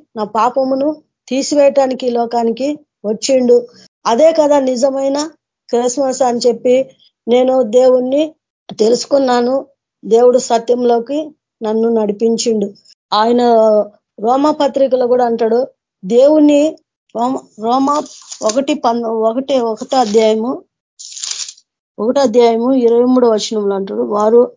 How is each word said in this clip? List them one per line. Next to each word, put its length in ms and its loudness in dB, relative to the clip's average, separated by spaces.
నా 80 -6
పాపమును 640 -2
తీసివేయటానికి 760 0
ఈ 40 0
లోకానికి 580 -2
వచ్చిండు. 520 2
అదే 260 4
కదా 260 2
నిజమైన 600 -2
క్రిస్మస్ 540 -2
అని 160 0
చెప్పి 380 0
నేను 360 2
దేవుణ్ణి 600 2
తెలుసుకున్నాను. 760 0
దేవుడు 340 4
సత్యంలోకి 800 -2
నన్ను 260 -2
నడిపించిండు. 800 -2
ఆయన 300 2
రోమా 260 0
పత్రికలో 560 0
కూడా 180 0
అంటాడు, 340 -2
దేవుణ్ణి 580 4
రోమ-, 280 -4
రోమా 340 0
ఒకటి 320 -2
పన్-, 300 -2
ఒకటి, 540 -2
ఒకటో 380 -4
అధ్యాయము, 540 0
ఒకటో 220 -2
అధ్యాయము 520 2
ఇరవై 400 2
మూడో 180 4
వచనంలో 460 -2
అంటాడు, 260 -6
వారు 380 2